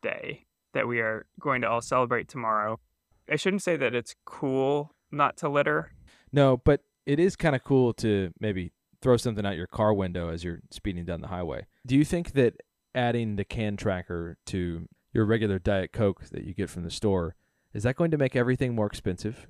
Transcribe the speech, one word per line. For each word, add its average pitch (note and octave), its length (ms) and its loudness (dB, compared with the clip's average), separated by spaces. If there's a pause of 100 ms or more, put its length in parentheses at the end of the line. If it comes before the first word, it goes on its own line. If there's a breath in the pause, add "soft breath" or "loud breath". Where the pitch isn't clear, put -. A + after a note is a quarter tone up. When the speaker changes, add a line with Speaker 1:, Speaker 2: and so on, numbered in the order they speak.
Speaker 1:
Day - 460 -8 (260)
that A2+ 140 0
we A#2+ 120 -2
are A2 280 -4 (120)
going C3 220 -2
to A2+ 80 0
all A#2 120 0
celebrate B2 460 0
tomorrow, A2 520 -2 (500)
I D3+ 60 0
shouldn't F#3+ 260 0
say F3 140 0
that C3 180 0
it's A#2+ 220 -4 (100)
cool C#3 680 -2 (160)
not D3 260 0
to E3 100 -4
litter. D3+ 440 0 (420 soft breath)
Speaker 2:
No, C3+ 240 6
but C#3+ 280 4 (200)
it C#3+ 140 0
is F3+ 160 4
kinda C#3+ 240 2
cool B2+ 340 4
to G2 460 0
maybe F#2 320 -4 (280)
throw B2+ 160 6
something G#2+ 300 0
out G2 100 -2
your E2+ 120 -6
car G#2+ 260 4
window F2+ 360 -2
as E2 140 -8
you're E2+ 160 -6 (120)
speeding F2 340 -6
down E2+ 160 -6
the - 60 -12
highway. F2 400 -8 (180)
Do B2 100 2
you C#3+ 80 6
think E3+ 280 -4
that B2 240 4 (400)
adding A#2 400 0
the G2 100 -2
can G#2+ 320 -4
tracker F2 680 -4
to F2 420 -4 (240)
your A2 100 4
regular G#2 360 2
Diet F#2+ 340 -2
Coke G2+ 380 0
that - 140 -10
you F#2 100 -10
get F#2+ 120 -4
from F2 140 -10
the E2 80 -6
store, F2+ 460 -2 (400)
is G#2 80 -8
that B2 120 0
going E3+ 140 0
to D#3+ 80 0
make C3+ 180 2
everything B2 380 0
more G#2+ 140 0
expensive? - 640 -6